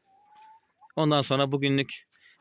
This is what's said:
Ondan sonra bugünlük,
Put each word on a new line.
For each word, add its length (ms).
Ondan 260
sonra 280
bugünlük, 560